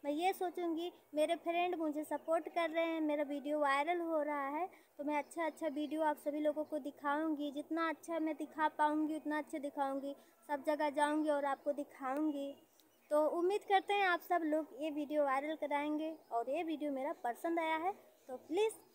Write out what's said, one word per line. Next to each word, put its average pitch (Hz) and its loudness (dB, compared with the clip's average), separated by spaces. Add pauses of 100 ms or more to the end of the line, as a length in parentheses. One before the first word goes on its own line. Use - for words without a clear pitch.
मैं 294 0
ये 349 2
सोचूंगी, 349 -4 (220)
मेरे 311 2
friend 349 0
मुझे 311 -2
support 320 -2
कर 330 -2
रहे 330 0
हैं, 330 0
मेरा 302 0
वीडियो 285 -2
viral 294 2
हो 330 0
रहा 294 -2
है, 320 -4 (300)
तो 294 -6
मैं 294 0
अच्छा 320 -2
अच्छा 311 -2
वीडियो 302 -2
आप 302 2
सभी 294 -4
लोगों 302 0
को 311 -4
दिखाऊंगी। 294 -2
जितना 320 -2
अच्छा 320 -4
मैं 311 0
दिखा 311 -2
पाऊंगी, 302 2
उतना 302 -2
अच्छा 302 -6
दिखाऊंगी। 277 -4 (340)
सब 294 -2
जगह 302 0
जाऊंगी 302 2
और 285 2
आपको 277 0
दिखाऊंगी। 277 -2 (640)
तो 302 6 (120)
उम्मीद 381 2
करते 392 4
हैं 403 4
आप 349 4
सब 349 2
लोग 302 0
ये 311 -2
वीडियो 294 2
viral 277 0
कराएंगे 302 -2 (180)
और 233 0
ये 311 0
वीडियो 294 -2
मेरा 269 -2 (120)
पसंद 339 -2
आया 320 2
है 349 0 (360)
तो 254 -10
please 415 0 (200)